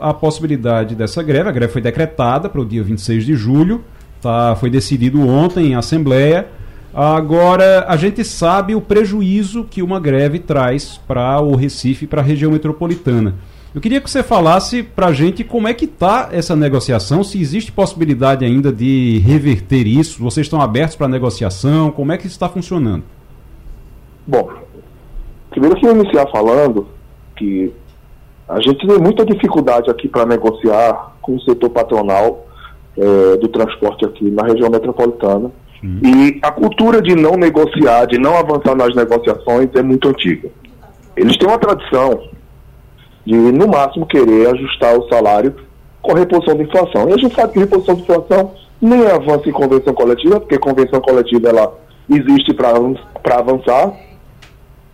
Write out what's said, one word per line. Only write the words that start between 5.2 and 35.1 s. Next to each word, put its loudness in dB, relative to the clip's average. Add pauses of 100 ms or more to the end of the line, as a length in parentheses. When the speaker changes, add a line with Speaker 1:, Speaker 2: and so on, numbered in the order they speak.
Speaker 1:
ontem 0
em 0
assembleia. 0 (460)
Agora, 2
a 0
gente -2
sabe -2
o -2
prejuízo -2
que -10
uma -4
greve 0
traz -4
pra -2
o 0
Recife -2
e -10
pra -4
região 0
metropolitana. -2 (400)
Eu -12
queria -2
que -14
você -2
falasse 0
pra -2
gente 0
como -4
é -2
que -6
tá -2
essa -4
negociação, 0
se -8
existe -6
possibilidade -2
ainda 0
de 0
reverter 0
isso, -2
vocês -4
estão -4
abertos -2
pra -4
negociação, -2
como -6
é -4
que -12
isso -14
tá -4
funcionando? -6 (1200)
Speaker 2:
Bom, -2 (1040)
primeiro 2
que -2
eu 6
iniciar 2
falando 0 (480)
que -4 (760)
a -4
gente 0
tem 6
muita 2
dificuldade 0
aqui -4
pra -2
negociar 0
com -6
o -6
setor 0
patronal, 0 (500)
é, 4
do 0
transporte -2
aqui -2
na -2
região 2
metropolitana. 0 (320)